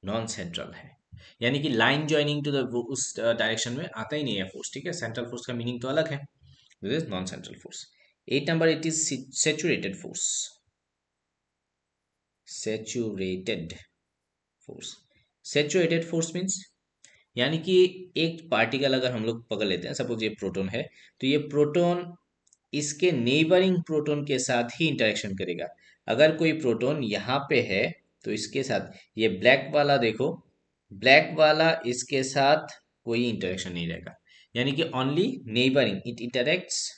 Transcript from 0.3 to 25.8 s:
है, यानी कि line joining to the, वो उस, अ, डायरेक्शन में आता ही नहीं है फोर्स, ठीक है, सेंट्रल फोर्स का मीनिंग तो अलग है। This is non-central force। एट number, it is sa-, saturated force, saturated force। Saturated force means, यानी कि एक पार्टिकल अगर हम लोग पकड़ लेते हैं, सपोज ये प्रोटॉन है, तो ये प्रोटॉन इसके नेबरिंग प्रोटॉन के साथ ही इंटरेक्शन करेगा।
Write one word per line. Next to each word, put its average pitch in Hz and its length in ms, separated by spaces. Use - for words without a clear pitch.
है, - 240
यानी 131 180
कि 147 100
line 131 360
joining 147 340
to 143 120
the, 139 120
वो 120 300
उस, - 260
अ, 113 140
डायरेक्शन 113 400
में 156 240
आता 110 180
ही 151 80
नहीं 117 140
है 95 60
फोर्स, - 300
ठीक 139 120
है, 170 80
सेंट्रल 117 320
फोर्स 120 200
का 127 80
मीनिंग 120 280
तो 131 60
अलग 151 200
है। 143 120
This 127 140
is 147 100
non-central - 460
force। - 240
एट 143 200
number, 165 180
it 160 180
is 160 140
sa-, - 400
saturated 151 560
force, - 320
saturated 98 1300
force। - 240
Saturated 165 640
force 165 220
means, 185 200
यानी 139 200
कि 180 200
एक 165 340
पार्टिकल 131 420
अगर 127 180
हम 110 140
लोग 117 220
पकड़ 104 200
लेते 90 200
हैं, 143 60
सपोज 113 300
ये 107 60
प्रोटॉन 95 400
है, 113 140
तो 131 60
ये 139 100
प्रोटॉन 147 760
इसके 147 380
नेबरिंग 160 680
प्रोटॉन 151 480
के 139 140
साथ 120 300
ही 165 80
इंटरेक्शन 110 480
करेगा। 90 320